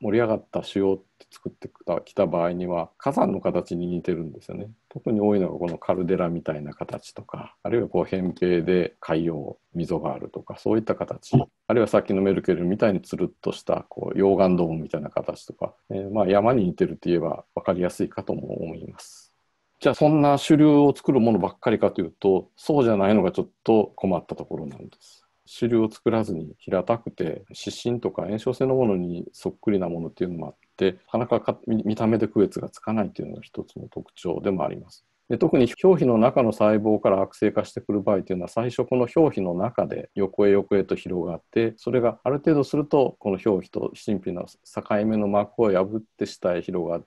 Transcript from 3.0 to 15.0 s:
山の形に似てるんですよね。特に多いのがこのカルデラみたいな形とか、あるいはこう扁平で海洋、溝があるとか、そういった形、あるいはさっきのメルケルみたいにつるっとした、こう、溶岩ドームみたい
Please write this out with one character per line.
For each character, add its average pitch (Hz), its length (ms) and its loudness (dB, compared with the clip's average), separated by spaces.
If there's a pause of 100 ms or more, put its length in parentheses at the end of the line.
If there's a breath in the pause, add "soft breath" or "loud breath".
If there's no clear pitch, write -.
山 190 180 0
の 95 80 -4
形 87 380 -4
に 87 100 -4
似 87 140 -4
て 92 100 -4
る 82 120 -4
ん 78 100 -12
で - 80 -20
す - 100 -18
よ 90 60 -10
ね。 101 120 -12 (200)
特 131 240 -6
に 104 80 0
多 104 120 4
い 101 60 2
の 87 100 0
が 78 80 -8
こ 82 80 -6
の 82 120 -6
カ - 160 -2
ル 90 120 -2
デ 90 120 0
ラ 87 100 0
み 85 160 -6
た 80 100 -4
い 76 80 -8
な 73 120 -12
形 - 400 -12
と - 80 -14
か、 - 420 -14
あ 98 60 -8
る 117 100 0
い - 20 0
は 98 60 -4
こ 90 140 0
う - 20 -2
扁 92 340 -4
平 90 240 0
で 90 380 0
海 82 260 -2
洋、 78 320 -6 (160)
溝 82 260 -4
が 76 140 -6
あ - 60 -10
る - 100 -12
と - 120 -12
か、 - 160 -16
そ 107 160 0
う 113 40 2
い 113 40 2
っ - 20 -14
た 95 100 -2
形、 - 400 -6 (340)
あ 110 60 0
る 120 60 4
い - 20 4
は 104 60 2
さ 104 120 2
っ - 40 2
き 104 100 -4
の 95 80 2
メ 98 120 4
ル - 80 0
ケ 92 120 0
ル 85 120 -2
み 95 120 0
た 110 120 2
い - 40 2
に 180 80 -2
つ - 140 -10
る 90 100 -2
っ - 160 -8
と - 120 -4
し - 100 -18
た、 - 240 -2
こ - 260 -10
う、 - 40 -4
溶 98 160 4
岩 92 240 4
ド 87 100 0
ー 80 60 -4
ム 80 100 -6
み 73 60 -12
た - 80 -4
い 73 40 -8